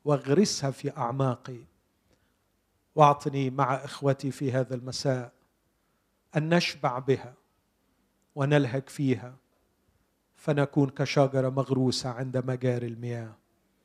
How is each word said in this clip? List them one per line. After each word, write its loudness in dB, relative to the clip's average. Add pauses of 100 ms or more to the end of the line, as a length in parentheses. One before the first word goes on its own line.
واغرسها 2
في -8
أعماقي، -2 (1300)
واعطني 4
مع 0
إخوتي -2
في -4
هذا -2
المساء -4 (1040)
أن 2
نشبع 0
بها -2 (1000)
ونلهج 2
فيها، -2 (1000)
فنكون 2
كشجرة 2
مغروسة 0
عند -6
مجاري -2
المياه، -10 (500)